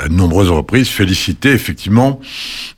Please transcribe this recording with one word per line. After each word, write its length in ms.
à 80
de 40
nombreuses 380
reprises, 380
félicité, 640
effectivement, 680